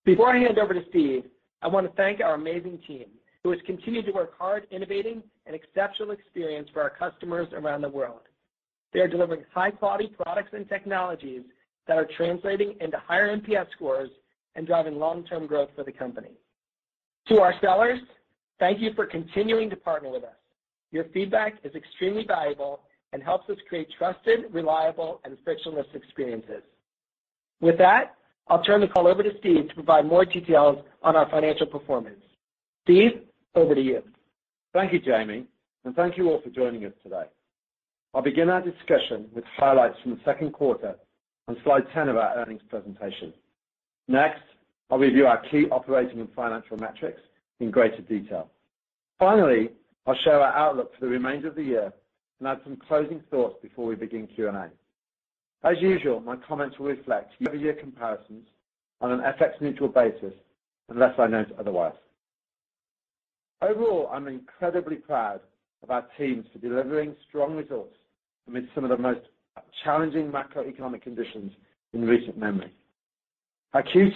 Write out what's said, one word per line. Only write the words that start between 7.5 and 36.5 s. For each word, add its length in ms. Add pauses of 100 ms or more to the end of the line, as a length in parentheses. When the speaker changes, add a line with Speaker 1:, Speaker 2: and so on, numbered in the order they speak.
Speaker 1:
around 280
the 80
world. 320 (720)
They 60
are 80
delivering 440
high-quality 640
products 380
and 160
technologies 720 (460)
that 100
are 100 (100)
translating 600
into 180
higher 320
N 120
P 140
S 100 (100)
scores 360 (440)
and 120
driving 320
long-term 480
growth 280
for 80
the 80
company. 460 (920)
To 100
our 220
sellers, 380 (600)
thank 200
you 160
for 100
continuing 640
to 60
partner 340
with 140
us. 120 (560)
Your 220
feedback 500
is 100
extremely 520
valuable 560 (320)
and 100
helps 260
us 80 (100)
create 200 (100)
trusted, 540
reliable, 720
and 200
frictionless 500
experiences. 680 (960)
With 180
that, 380 (320)
I'll 160
turn 180
the 60
call 200
over 160
to 160
Steve 300
to 60
provide 300
more 200
details 580 (200)
on 120
our 140
financial 380
performance. 520 (640)
Steve, 380 (340)
over 200
to 60
you. 200 (720)
Speaker 2:
Thank 200
you, 60
Jamie, 460 (400)
and 100
thank 220
you 120
all 120
for 80
joining 360